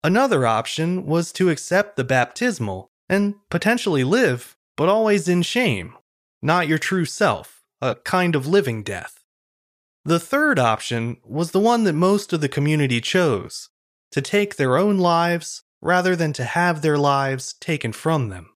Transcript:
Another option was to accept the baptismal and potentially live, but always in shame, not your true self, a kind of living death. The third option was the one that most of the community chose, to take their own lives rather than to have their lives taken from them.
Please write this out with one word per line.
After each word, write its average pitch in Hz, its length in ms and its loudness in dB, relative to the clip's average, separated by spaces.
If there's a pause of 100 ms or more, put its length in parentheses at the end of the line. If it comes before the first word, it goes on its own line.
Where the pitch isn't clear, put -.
Another 190 420 2
option 156 600 -2
was 165 260 -2
to 185 180 2
accept 190 440 -2
the 135 80 -2
baptismal 120 880 -2 (180)
and 202 280 0 (120)
potentially 180 540 0
live, 151 540 0 (200)
but 160 120 2
always 208 400 2
in 175 140 2
shame, 160 520 -2 (480)
not 165 240 2
your 156 120 0
true 185 260 -2
self, - 580 -2 (180)
a 123 140 -2
kind 180 400 0
of 139 140 -2
living 127 340 0
death. 95 400 -12 (840)
The 165 140 2
third 277 400 2
option 117 680 -2
was 160 280 -4
the 190 80 2
one 226 240 2
that 180 80 2
most 190 400 0
of 165 80 -2
the 143 80 0
community 143 520 0
chose, - 680 -2 (420)
to 143 100 -2
take 202 360 -2
their 131 200 2
own 196 220 2
lives 170 640 0 (180)
rather 180 360 2
than 156 160 0
to 127 120 -6
have 170 380 -2
their 151 160 2
lives 135 600 0
taken 143 320 -4
from 147 380 -2
them. 90 260 -16